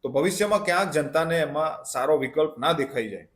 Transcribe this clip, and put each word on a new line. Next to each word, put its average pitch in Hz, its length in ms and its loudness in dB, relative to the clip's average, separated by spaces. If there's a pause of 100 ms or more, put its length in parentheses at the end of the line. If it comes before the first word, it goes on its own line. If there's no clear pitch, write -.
તો 135 80 -4
ભવિષ્યમાં 196 540 2
ક્યાંક 180 280 0
જનતાને 160 460 0
એમાં 151 460 -2
સારો 139 340 2
વિકલ્પ 147 400 0
ના 147 160 2
દેખાઈ 127 360 -2
જાય 95 260 -12